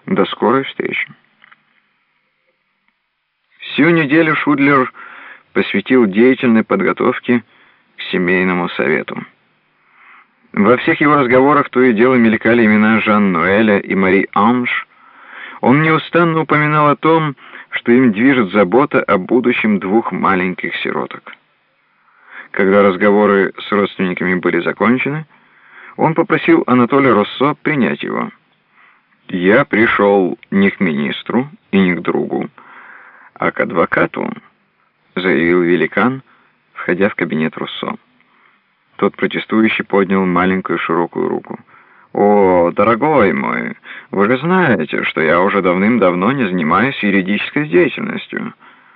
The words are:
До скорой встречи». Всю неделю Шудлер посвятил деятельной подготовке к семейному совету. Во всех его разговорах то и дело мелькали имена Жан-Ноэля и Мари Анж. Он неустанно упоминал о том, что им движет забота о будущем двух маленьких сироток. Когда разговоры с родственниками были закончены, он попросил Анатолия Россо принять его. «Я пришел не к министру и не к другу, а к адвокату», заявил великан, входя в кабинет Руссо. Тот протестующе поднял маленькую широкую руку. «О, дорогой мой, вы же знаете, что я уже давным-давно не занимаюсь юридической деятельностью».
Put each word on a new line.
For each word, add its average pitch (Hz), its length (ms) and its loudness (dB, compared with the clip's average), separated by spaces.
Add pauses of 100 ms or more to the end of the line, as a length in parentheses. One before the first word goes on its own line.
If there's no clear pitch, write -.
До 95 200 0
скорой 131 380 -2
встречи». - 440 -8 (2500)
Всю - 320 0
неделю 160 440 2
Шудлер 139 580 2 (600)
посвятил 110 540 2
деятельной 113 580 2
подготовке 104 800 -2 (520)
к - 140 -16
семейному 90 600 -2
совету. - 540 -4 (1300)
Во 107 260 2
всех - 220 -2
его 151 140 2
разговорах 135 560 2
то 123 120 0
и 127 100 4
дело 123 220 2
мелькали 113 500 2
имена 107 360 4
Жан-Ноэля 101 800 2
и - 160 -6
Мари 95 380 2
Анж. 123 540 -2 (760)
Он 139 220 2
неустанно 160 580 0
упоминал 151 480 0
о 143 80 2
том, 156 400 0 (340)
что - 220 -2
им 123 200 4
движет 120 400 2
забота 107 500 2
о - 160 0
будущем 110 600 0
двух 101 340 -2
маленьких 90 640 -2
сироток. - 580 -8 (1160)
Когда 101 320 2
разговоры 101 760 2
с - 120 -14
родственниками 92 640 -2
были 85 280 -2
закончены, 127 640 -2 (720)
он 160 180 0
попросил 165 520 0
Анатолия 127 460 2
Россо 127 500 0
принять 120 400 -2
его. - 280 -6 (1000)
«Я 92 360 2
пришел 101 720 2 (120)
не 98 200 2
к - 100 -6
министру 90 720 -4 (220)
и 98 60 2
не 90 160 2
к 85 60 -6
другу, - 480 -4 (840)
а - 160 -2
к - 100 -4
адвокату», - 720 -2 (800)
заявил 90 480 0
великан, 87 600 0 (500)
входя 92 380 -2
в - 60 -10
кабинет 78 420 -4
Руссо. - 380 -10 (1000)
Тот 101 200 -2
протестующе 107 680 -2
поднял 95 400 0
маленькую 90 540 -2
широкую 85 500 -4
руку. - 300 -8 (540)
«О, 95 600 2
дорогой 113 600 2
мой, 60 440 -6 (340)
вы 98 160 0
же 127 120 0
знаете, 156 680 0
что - 160 -4
я 80 200 2
уже 98 220 0
давным-давно 92 720 0
не 139 120 -2
занимаюсь 92 580 -2
юридической 101 680 -2
деятельностью». - 840 -4 (400)